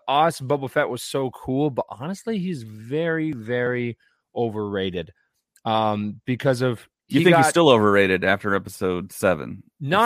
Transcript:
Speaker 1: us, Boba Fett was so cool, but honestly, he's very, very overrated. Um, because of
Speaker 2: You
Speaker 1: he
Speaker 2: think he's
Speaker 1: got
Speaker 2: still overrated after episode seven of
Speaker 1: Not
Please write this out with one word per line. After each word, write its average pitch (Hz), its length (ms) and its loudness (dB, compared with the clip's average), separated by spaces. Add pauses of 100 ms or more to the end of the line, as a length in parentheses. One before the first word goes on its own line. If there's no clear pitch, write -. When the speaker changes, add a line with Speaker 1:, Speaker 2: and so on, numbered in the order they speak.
Speaker 1:
us, 151 320 0
Boba 135 320 -4
Fett 143 180 -2
was 120 140 -8
so 135 280 -4
cool, 139 380 -4
but - 200 -4
honestly, 196 500 -8
he's 170 240 -8
very, 151 720 -4
very 123 640 -4 (380)
overrated. 101 760 -4 (540)
Um, 107 600 -2
because 127 360 -2
of 127 260 -4 (200)
Speaker 2:
You - 120 2
Speaker 1:
he 170 60 2
Speaker 2:
think 180 120 8
he's 160 80 6
Speaker 1:
got 156 60 4
Speaker 2:
still 170 180 6
overrated 101 540 6
after 98 320 0
episode 92 560 -4
seven 85 520 -2 (180)
of 135 60 -8
Speaker 1:
Not 196 180 2